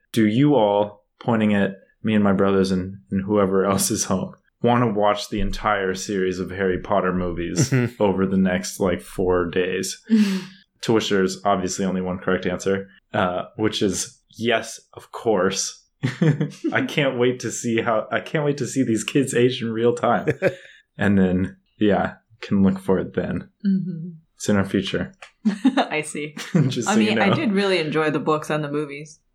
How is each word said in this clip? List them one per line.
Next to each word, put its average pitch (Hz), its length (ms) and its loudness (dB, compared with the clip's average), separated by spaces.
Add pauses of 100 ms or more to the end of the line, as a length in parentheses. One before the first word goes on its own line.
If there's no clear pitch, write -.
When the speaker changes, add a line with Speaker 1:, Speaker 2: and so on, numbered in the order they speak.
(120)
Speaker 1:
do 113 160 4
you 139 280 4
all," 104 500 2 (140)
pointing 107 340 2
at 98 220 0 (280)
me 110 120 0
and 104 80 2
my 98 100 4
brothers 98 380 2
and, 92 260 -4 (140)
and 95 140 -2
whoever 98 400 2
else 98 260 2
is 101 140 -2
home, - 280 -4 (280)
"wanna 120 320 2
watch 104 360 0
the 107 120 -4
entire 98 540 0
series 92 440 -2
of 90 120 -6
Harry 95 280 0
Potter 92 340 0
movies 87 600 -2
Speaker 2:
<laughs> 123 260 0
Speaker 1:
over 95 280 2
the 95 100 0
next, 95 420 0
like, 92 220 0
four 90 480 0
days?" 92 500 -4 (100)
Speaker 3:
<laughs> 220 40 0 (680)
Speaker 1:
To 120 100 0
which 107 160 2
there's 95 340 0
obviously 95 400 -2
only 92 160 -2
one 92 200 -6
correct - 260 -2
answer, 98 420 -2 (260)
uh, 90 340 -2 (100)
which 107 240 -2
is 95 360 -2 (120)
yes, 113 500 -4 (140)
of - 180 -20
course. 95 720 -2 (180)
<laughs> - 200 -4 (500)
I - 160 0
can't 135 320 0
wait 123 220 2
to 113 100 -6
see 113 300 -2
how, 110 280 0
I 113 120 -2
can't 151 240 -2
wait 143 140 0
to 123 60 -4
see 131 180 0
these 110 200 0
kids 135 300 0
age 123 280 2
in 113 120 -4
real 117 200 2
time. 113 360 0 (360)
Speaker 2:
<laughs> - 320 -20
Speaker 1:
And 101 200 2
then, 92 400 2 (240)
yeah, 95 320 2 (260)
can 98 240 0
look 95 160 4
for 95 180 0
it - 160 -4
then. - 360 -4 (180)
Speaker 3:
Mm-hmm. 175 420 -2 (280)
Speaker 1:
It's - 100 -12
in 208 80 4
our 98 80 4
future. - 480 -2 (340)
Speaker 3:
<laughs> - 0 - (300)
I 156 260 -2
see. 151 340 -10 (100)
Speaker 1:
<laughs> 147 240 2
Just 123 180 -4
Speaker 3:
I - 60 2
Speaker 1:
so 214 60 4
Speaker 3:
mean, 107 100 4
Speaker 1:
you - 60 0
know. 113 80 2
Speaker 3:
I 196 100 4
did 269 180 0
really 190 280 2
enjoy 156 320 0
the 147 80 0
books 151 300 -2
and 151 140 -2
the 143 80 -6
movies, 147 480 -8 (160)